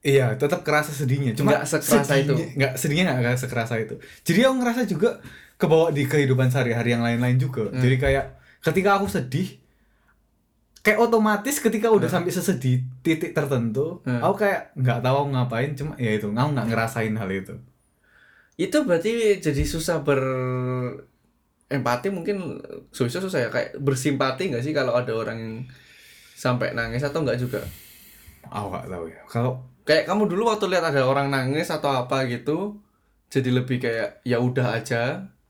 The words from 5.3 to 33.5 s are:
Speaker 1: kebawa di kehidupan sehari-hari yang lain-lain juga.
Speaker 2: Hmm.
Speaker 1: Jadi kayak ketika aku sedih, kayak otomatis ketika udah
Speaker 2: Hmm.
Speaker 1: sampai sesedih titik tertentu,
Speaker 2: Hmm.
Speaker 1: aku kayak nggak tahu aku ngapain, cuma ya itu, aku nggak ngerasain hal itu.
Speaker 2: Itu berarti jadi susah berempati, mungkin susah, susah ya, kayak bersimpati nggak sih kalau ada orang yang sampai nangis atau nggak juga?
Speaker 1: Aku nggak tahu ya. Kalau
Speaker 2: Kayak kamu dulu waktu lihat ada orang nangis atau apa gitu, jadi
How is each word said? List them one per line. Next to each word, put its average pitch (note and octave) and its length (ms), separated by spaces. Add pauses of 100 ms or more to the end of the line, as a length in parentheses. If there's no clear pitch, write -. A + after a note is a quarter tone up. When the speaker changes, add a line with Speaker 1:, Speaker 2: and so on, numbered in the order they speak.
Speaker 1:
kebawa D#3+ 340
di C#3+ 140
kehidupan C3 480
sehari-hari A#2+ 400
yang A#2+ 80
lain-lain A#2+ 400
juga. A#2 320
Speaker 2:
Hmm. B2+ 80
Speaker 1:
Jadi B2+ 180
kayak C3+ 280 (360)
ketika F#3+ 380
aku G3 80
sedih, E3 400 (1300)
kayak G#3+ 180
otomatis A3+ 580
ketika A3 300
udah G3 240
Speaker 2:
Hmm. F3+ 80
Speaker 1:
sampai F3 120
sesedih B2+ 520 (160)
titik E3 320
tertentu, C#3 720
Speaker 2:
Hmm. B2 160
Speaker 1:
aku G3 240
kayak G3 320
nggak B2+ 240
tahu B2+ 180
aku C#3+ 140
ngapain, B2+ 400
cuma D3 240
ya A2+ 160
itu, G#2+ 160
aku A#2+ 240
nggak A#2 160
ngerasain A2+ 480
hal F#2+ 160
itu. F#2+ 240 (1000)
Speaker 2:
Itu D4 280
berarti F3+ 280 (280)
jadi D3+ 240
susah D#3+ 400
berempati, B2+ 960 (1080)
mungkin F#3 500 (320)
susah, B2 280
susah F#3 200
ya, A#2 100
kayak - 280
bersimpati C#3 760
nggak A#2+ 100
sih D3+ 120
kalau C3 200
ada A#2+ 180
orang A2+ 260
yang A2+ 180 (800)
sampai B2 420
nangis A#2 260
atau D3 220
nggak B2 160
juga? B2 240 (800)
Speaker 1:
Aku G#2 220
nggak F#2 220
tahu F2 180
ya. - 180
Kalau B2+ 380 (200)
Speaker 2:
Kayak D#3 220
kamu G3 220
dulu G3 200
waktu G#3 200
lihat F3+ 180
ada C#3+ 180
orang C#3 240
nangis C#3 400
atau D3+ 260
apa C3 320
gitu, D#3 540 (480)
jadi B2+ 260